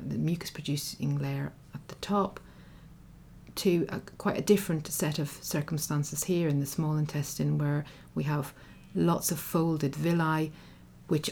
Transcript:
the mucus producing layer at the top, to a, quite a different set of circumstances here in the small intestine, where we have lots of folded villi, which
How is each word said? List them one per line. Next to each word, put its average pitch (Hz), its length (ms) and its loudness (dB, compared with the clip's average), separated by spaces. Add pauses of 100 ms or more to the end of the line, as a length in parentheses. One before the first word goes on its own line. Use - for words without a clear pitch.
the 139 100 -2
mucus 165 320 0
producing 143 680 -2
layer 139 340 -2 (240)
at - 140 -12
the - 60 -12
top, 196 440 0 (1160)
to 175 340 4
a, - 100 -4 (180)
quite - 200 0
a - 40 0
different 185 460 4
set 151 320 0
of 143 100 0 (120)
circumstances 147 840 -2
here 175 240 2
in 143 140 4
the 139 40 0
small 151 300 0
intestine, 151 640 0
where 147 260 2 (320)
we 156 80 0
have 147 300 -2 (420)
lots 170 360 2
of 156 80 -2
folded 160 540 2
villi, 156 600 2 (560)
which 151 220 2